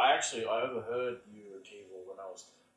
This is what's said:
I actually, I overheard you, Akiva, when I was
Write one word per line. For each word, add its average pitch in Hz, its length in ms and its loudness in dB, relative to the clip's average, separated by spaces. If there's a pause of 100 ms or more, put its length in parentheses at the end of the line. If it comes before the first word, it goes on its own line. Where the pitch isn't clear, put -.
I 123 120 10
actually, 113 340 2
I 113 160 2
overheard 120 560 0 (140)
you, 104 100 -16 (180)
Akiva, 95 480 -16
when 95 100 -12
I 95 120 -10
was 90 160 -14 (300)